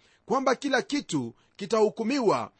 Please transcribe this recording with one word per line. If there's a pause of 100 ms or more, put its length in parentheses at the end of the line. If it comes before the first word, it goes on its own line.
(260)
kwamba
kila
kitu (220)
kitahukumiwa